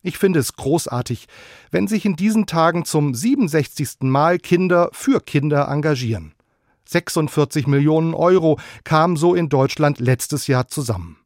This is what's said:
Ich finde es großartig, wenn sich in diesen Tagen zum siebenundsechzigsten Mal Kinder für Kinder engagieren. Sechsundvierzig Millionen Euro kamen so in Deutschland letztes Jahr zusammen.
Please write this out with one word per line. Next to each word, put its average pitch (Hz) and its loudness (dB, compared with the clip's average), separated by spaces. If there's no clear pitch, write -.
Ich 180 -8
finde 190 2
es 127 -2
großartig, 127 -4
wenn 196 0
sich 208 -2
in 196 0
diesen 214 0
Tagen 165 0
zum 147 0
siebenundsechzigsten 156 -2
Mal 156 2
Kinder 175 2
für - 0
Kinder 143 0
engagieren. 127 -2
Sechsundvierzig 156 -2
Millionen 156 2
Euro 165 4
kamen 160 2
so 175 2
in 170 0
Deutschland 139 0
letztes 127 -2
Jahr 127 0
zusammen. 95 -6